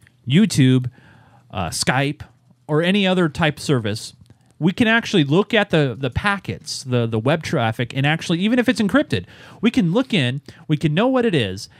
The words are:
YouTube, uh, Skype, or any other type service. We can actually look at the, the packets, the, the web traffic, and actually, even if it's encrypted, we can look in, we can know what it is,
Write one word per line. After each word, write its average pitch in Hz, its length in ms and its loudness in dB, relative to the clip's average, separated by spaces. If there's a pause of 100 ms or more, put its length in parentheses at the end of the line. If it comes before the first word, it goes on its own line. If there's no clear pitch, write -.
(280)
YouTube, 131 640 4 (600)
uh, 87 180 -6
Skype, 139 520 -2 (460)
or 151 140 0
any 190 240 2
other 185 240 2
type 156 300 -2
service. 113 540 -4 (460)
We 165 140 2
can 226 140 0
actually 226 360 2
look 160 300 0
at 208 160 2
the, 143 280 0
the 135 120 -4
packets, - 760 -6
the, 123 240 0
the 113 120 -2
web 151 240 -2
traffic, 117 520 -2
and 135 120 -2
actually, 165 320 -2
even 220 200 0
if 233 80 0
it's 233 140 0
encrypted, 202 440 0 (360)
we 226 100 2
can 180 220 2
look 240 200 0
in, 135 280 0 (260)
we 151 100 0
can 151 160 0
know 208 140 2
what 254 180 2
it 214 100 0
is, 101 340 -2 (100)